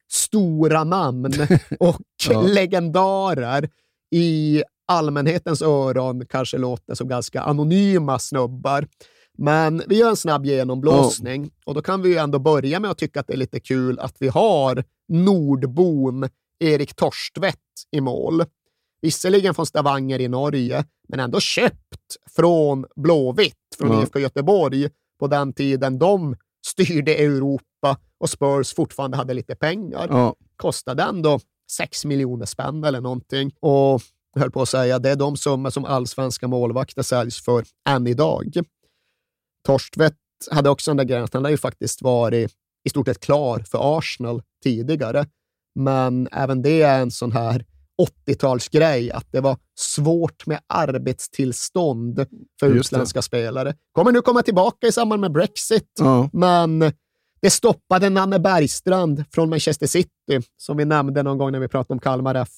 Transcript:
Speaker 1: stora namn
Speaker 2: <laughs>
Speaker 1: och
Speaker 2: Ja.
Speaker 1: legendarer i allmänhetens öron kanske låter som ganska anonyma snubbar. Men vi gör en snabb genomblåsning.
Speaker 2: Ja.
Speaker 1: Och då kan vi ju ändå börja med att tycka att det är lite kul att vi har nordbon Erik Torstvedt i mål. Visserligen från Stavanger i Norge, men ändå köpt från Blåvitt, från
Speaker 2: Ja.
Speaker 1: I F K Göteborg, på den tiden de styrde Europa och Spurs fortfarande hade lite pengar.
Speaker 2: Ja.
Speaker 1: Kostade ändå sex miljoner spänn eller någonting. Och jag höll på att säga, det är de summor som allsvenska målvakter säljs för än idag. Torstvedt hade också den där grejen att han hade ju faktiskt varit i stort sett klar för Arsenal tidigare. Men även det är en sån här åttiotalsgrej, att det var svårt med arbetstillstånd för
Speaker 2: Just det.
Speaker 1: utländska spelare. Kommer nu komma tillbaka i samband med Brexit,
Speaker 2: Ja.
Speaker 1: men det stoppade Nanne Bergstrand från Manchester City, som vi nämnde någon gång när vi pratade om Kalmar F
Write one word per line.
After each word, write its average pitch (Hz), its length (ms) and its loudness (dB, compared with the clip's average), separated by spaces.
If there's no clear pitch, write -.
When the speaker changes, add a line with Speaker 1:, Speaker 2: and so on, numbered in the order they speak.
Speaker 1:
stora 160 760 2
namn 135 480 -2
Speaker 2:
<laughs> - 220 -6
Speaker 1:
och 175 160 4
Speaker 2:
Ja. 220 120 4
Speaker 1:
legendarer 180 1300 2
i 156 480 2
allmänhetens 156 720 0
öron 131 640 0
kanske 135 320 -4
låter 123 360 -6
som - 140 -8
ganska 123 340 -6
anonyma 151 760 2
snubbar. 135 680 -4
Men 156 480 2
vi 208 120 4
gör 233 120 6
en 208 60 2
snabb 147 300 -2
genomblåsning. 131 1000 2
Speaker 2:
Ja. 147 60 -12
Speaker 1:
Och 143 100 -8
då 151 80 -4
kan 190 200 -2
vi 185 60 4
ju 180 80 6
ändå 147 220 0
börja 147 420 2
med 208 100 -2
att - 80 -6
tycka 143 220 -6
att 131 60 -6
det - 60 -8
är 135 40 -4
lite 131 240 -6
kul 127 380 -2
att - 200 -10
vi 135 100 -2
har 135 560 2
nordbon 139 1200 2
Erik 151 340 0
Torstvedt - 640 -4
i 151 100 -2
mål. 156 440 -2
Visserligen 185 520 2
från 165 120 -2
Stavanger 135 540 -2
i 127 80 -2
Norge, 131 560 -2
men 135 120 -6
ändå 131 200 -2
köpt - 760 -4
från 156 480 2
Blåvitt, 151 580 2
från 113 140 2
Speaker 2:
Ja. 110 80 4
Speaker 1:
I - 20 2
F 131 100 0
K 143 60 -2
Göteborg, 143 720 0
på 151 60 -2
den 143 260 0
tiden 135 460 0
de 165 380 2
styrde 151 480 0
Europa 139 840 0
och - 100 -2
Spurs 139 440 0
fortfarande 139 420 -4
hade 127 180 -4
lite 127 200 -8
pengar. 175 560 -4
Speaker 2:
Ja. 123 240 4
Speaker 1:
Kostade 135 460 -4
ändå 156 380 0
sex - 340 -8
miljoner 127 420 -4
spänn 143 380 -8
eller 135 160 -2
någonting. 127 600 -6
Och 139 420 4
jag 135 60 0
höll 131 100 0
på 135 120 -2
att 120 60 -2
säga, 127 300 0
det 131 120 0
är 143 60 0
de 143 200 -2
summor 135 340 -2
som 135 140 -6
allsvenska 127 640 -4
målvakter 123 540 -2
säljs 120 420 -4
för 120 200 0
än 131 180 2
idag. 143 460 0
Torstvedt 151 500 0
hade 139 200 2
också 139 200 -2
den 147 60 0
där 139 80 0
grejen 123 200 -2
att 107 100 -6
han 131 100 -2
hade 147 80 0
ju 147 60 0
faktiskt - 440 -8
varit 117 480 0
i - 60 -4
stort 131 160 -2
sett 131 140 -4
klar 139 380 0
för 139 280 0
Arsenal 117 440 -8
tidigare. 131 640 -2
Men 127 580 0
även 131 300 -2
det 156 200 4
är 139 180 4
en 123 100 -2
sån 117 220 -6
här 117 320 -2
åttiotalsgrej, 135 1120 0
att - 200 -10
det 135 80 -2
var 135 160 0
svårt 160 680 -2
med 151 200 -4
arbetstillstånd 131 1600 -4
för 147 140 2
Speaker 2:
Just 123 160 2
det. 135 60 -4
Speaker 1:
utländska 127 260 -2
spelare. 127 520 -4
Kommer 240 200 4
nu 240 100 4
komma 240 200 2
tillbaka 190 440 0
i 226 60 4
samband 220 280 0
med 185 120 -2
Brexit, - 680 -2
Speaker 2:
Ja. 131 340 4
Speaker 1:
men 165 600 4
det 202 100 4
stoppade 196 600 2
Nanne 190 280 2
Bergstrand 170 840 2
från 165 160 0
Manchester 156 360 -2
City, - 540 -2
som - 200 -8
vi 147 80 0
nämnde 143 380 0
någon 139 160 -2
gång 135 140 -2
när 135 80 -4
vi 131 80 -4
pratade 131 260 -4
om 123 60 -6
Kalmar 131 340 -2
F 127 240 -2